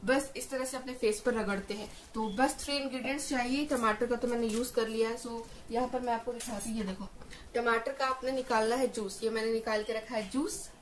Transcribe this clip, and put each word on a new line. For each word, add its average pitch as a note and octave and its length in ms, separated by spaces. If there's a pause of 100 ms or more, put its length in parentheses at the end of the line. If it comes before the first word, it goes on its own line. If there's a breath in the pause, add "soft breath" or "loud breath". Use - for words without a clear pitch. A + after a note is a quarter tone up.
बस C4+ 320
इस - 140
तरह C4 140
से C4 120
अपने B3+ 160
face G#3+ 280
पर A#3+ 140
रगड़ते G3+ 400
हैं। G#3+ 180 (220 loud breath)
तो A3 140
बस B3 320
three C#4+ 160
ingredients C4 520
चाहिए। C4 380
टमाटर A#3 400
का A#3 100
तो A#3+ 120
मैंने A#3 180
यूज़ A3+ 260
कर A3 160
लिया A3 200
है, A#3 140
so A#3+ 60 (420 loud breath)
यहाँ B3 180
पर B3+ 120
मैं A#3+ 120
आपको A#3 200
दिखाती A3+ 380
हूँ। A3 80
ये A3 60
देखो, F#3+ 240 (460 loud breath)
टमाटर A#3+ 380
का C4+ 140
आपने C4 260
निकालना A#3+ 440
है B3 160
juice। G3 320
ये A3 60
मैंने A3 220
निकाल A3 300
के A3 100
रखा A3 240
है G3+ 140
juice। C#4 400 (120)